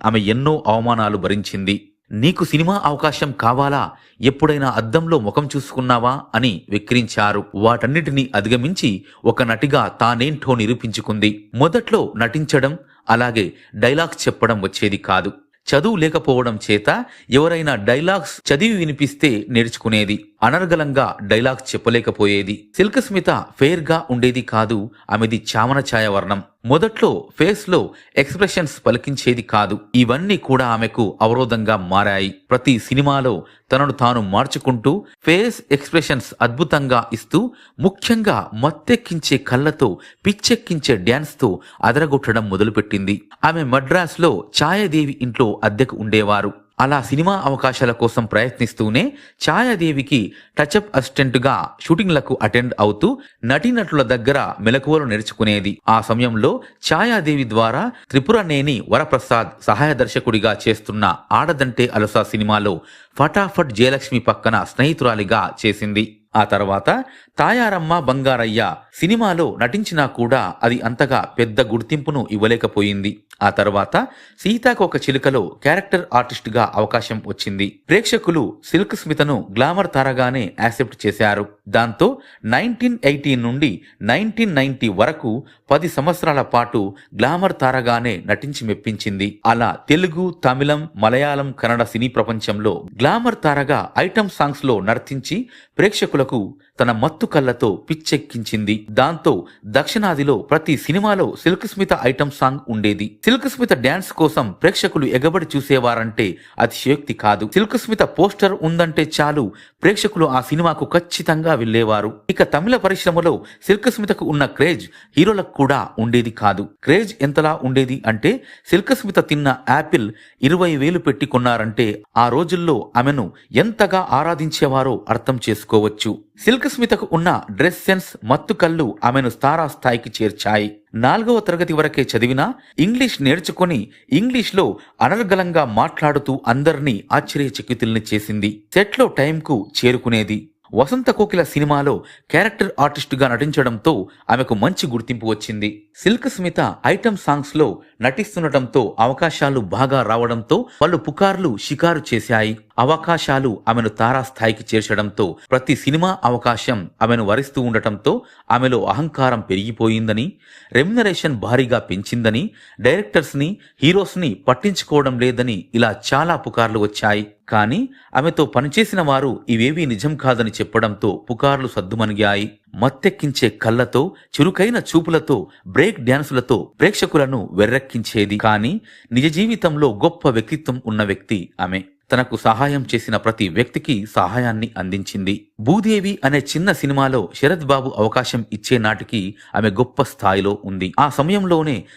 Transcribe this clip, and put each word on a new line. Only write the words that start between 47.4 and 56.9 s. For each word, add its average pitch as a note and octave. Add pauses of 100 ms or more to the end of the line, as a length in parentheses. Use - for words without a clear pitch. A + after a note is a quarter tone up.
అవకాశాల C3
కోసం A#2
ప్రయత్నిస్తూనే A#2+ (360)
ఛాయాదేవికి D#3+ (240)
టచ్అప్ D3
అసిస్టెంట్‌గా B2+ (120)
షూటింగ్లకు E3
అటెండ్ A#2+
అవుతూ G#2+ (260)
నటీనటుల D#3
దగ్గర A#2+
మెలకువలు C3+
నేర్చుకునేది. G#2+ (100)
ఆ A2
సమయంలో A#2+ (320)